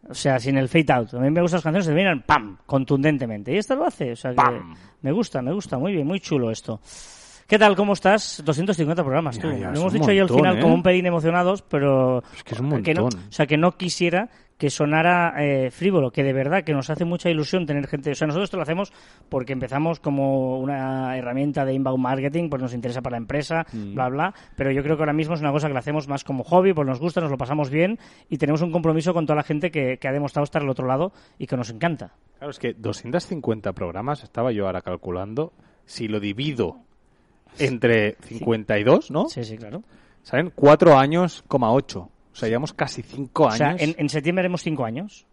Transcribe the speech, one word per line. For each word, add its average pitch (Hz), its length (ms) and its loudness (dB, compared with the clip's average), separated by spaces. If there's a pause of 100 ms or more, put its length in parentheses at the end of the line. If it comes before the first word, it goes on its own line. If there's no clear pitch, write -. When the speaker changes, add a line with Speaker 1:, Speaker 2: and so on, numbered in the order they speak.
Speaker 1:
o - 60 -14
sea, 135 260 0
sin 135 180 0
el 131 120 0
fade 156 240 2
out. 120 220 0
A 123 40 -6
mí 135 120 2
me 170 100 2
gustan 175 160 2
las 160 60 -2
canciones 165 240 0
que 151 60 0
terminan 170 300 2
¡pam! 107 340 0 (100)
Contundentemente. 135 840 0
Y 170 60 0
esta 214 160 -2
lo 285 120 -2
hace, 143 260 -4
o 117 40 -6
sea 131 140 -8
que 123 60 -4
Speaker 2:
¡Pam! 104 400 0 (260)
Speaker 1:
me 139 100 -2
gusta, 175 300 -2
me 127 100 -2
gusta, 175 280 -4
muy 185 140 -2
bien, 151 120 -2
muy 185 140 -2
chulo 123 320 -2
esto. 107 280 -8 (680)
¿Qué 214 120 4
tal? 208 160 8
¿Cómo 202 180 2
estás? 196 520 2
Doscientos 160 320 0
cincuenta 165 260 0
programas, 139 340 -2
Speaker 2:
Ya, - 40 -8
Speaker 1:
tú. 160 100 -4
Speaker 2:
ya, 123 160 -4
Speaker 1:
Lo - 60 -6
Speaker 2:
es 147 60 -2
Speaker 1:
hemos 185 140 0
Speaker 2:
un - 60 2
Speaker 1:
dicho 160 120 4
ahí 196 80 6
al 190 80 6
Speaker 2:
montón, 123 100 4
Speaker 1:
final 185 200 6
Speaker 2:
¿eh? - 40 2
Speaker 1:
como 165 140 6
un 175 80 0
pelín 180 240 4
emocionados, 175 560 2
pero 131 600 2 (120)
Speaker 2:
Es - 80 -18
que - 100 -10
es 110 60 -8
un 135 240 0
Speaker 1:
que 156 100 2
no, 175 100 2
Speaker 2:
montón. 95 240 0
Speaker 1:
o - 40 -20
sea, 151 160 2
que 147 100 2
no 175 140 4
quisiera 180 580 -2 (280)
que 147 120 0
sonara, 165 680 2
eh, 139 320 0
frívolo, 165 420 0
que 143 120 0
de 135 80 2
verdad 139 320 0
que 156 100 -4
nos 139 160 -2
hace 156 140 -2
mucha 175 260 -2
ilusión 160 360 0
tener 143 220 -2
gente... 143 240 -4
O 131 40 -2
sea, 160 100 -2
nosotros 160 220 0
esto - 80 -8
lo 170 80 -2
hacemos 170 300 -4 (340)
porque 131 240 -4
empezamos 135 480 -2
como 135 600 0
una 131 580 -4
herramienta 135 480 -2
de 135 80 0
inbound 131 280 0
marketing, 139 480 -2
pues 135 120 -4
nos 123 120 -6
interesa 123 280 -6
para 120 140 -6
la - 60 -6
empresa, 151 520 -4
Speaker 2:
Mm. 104 200 -8
Speaker 1:
bla, 127 140 -2
bla, 151 260 -2 (220)
pero 135 160 0
yo 139 100 0
creo 151 140 0
que 151 80 -2
ahora 151 100 0
mismo 156 220 0
es 151 60 -6
una 147 100 0
cosa 151 160 0
que 147 60 -2
la 127 80 -2
hacemos 147 260 -4
más 139 160 -6
como 131 220 -6
hobby, 185 280 4
pues 147 140 0
nos 131 140 -4
gusta, 170 180 -2
nos 160 100 -2
lo 139 80 -2
pasamos 139 320 -2
bien 175 300 0 (300)
y 151 80 -4
tenemos 147 240 0
un 175 100 -2
compromiso 165 420 0
con 165 120 0
toda 151 100 2
la 151 80 0
gente 156 280 -2
que, 131 280 -2
que - 80 -6
ha 131 60 -2
demostrado 143 320 -2
estar 151 160 -2
al 139 80 -2
otro 131 180 -2
lado 143 240 0 (260)
y 135 100 -10
que 135 100 -4
nos 117 120 -6
encanta. 120 440 -6 (260)
Speaker 2:
Claro, 143 120 -10
es - 60 -14
que 120 160 -4
doscientos 113 540 -6
cincuenta 110 460 -4
programas, 101 500 -6
estaba 120 300 -4
yo 101 140 -2
ahora 92 140 -4
calculando, 95 680 -6 (340)
si - 220 -10
lo 107 140 -4
divido 104 560 -4 (760)
Speaker 1:
Sí. 147 100 0
Speaker 2:
entre 113 560 2
Speaker 1:
Sí. - 160 -18
Speaker 2:
cincuenta 110 420 0
y 104 60 0
dos, 175 260 4
¿no? 190 160 -2
Speaker 1:
Sí, 127 160 -8
sí, 110 140 -12
claro. 117 260 -14 (400)
Speaker 2:
Salen 156 320 -2
cuatro 151 420 10
años, 160 520 2
coma 120 240 2
ocho. 101 360 -2 (240)
O - 40 -20
sea, 113 120 -4
llevamos 123 240 -2
casi - 280 -6
cinco 139 440 0
Speaker 1:
O 117 60 4
sea, 139 180 2
Speaker 2:
años. 170 120 -2
Speaker 1:
en, 156 160 0
en 147 120 -2
septiembre 165 320 -2
haremos 180 200 -2
cinco 147 220 -4
años. 131 500 -8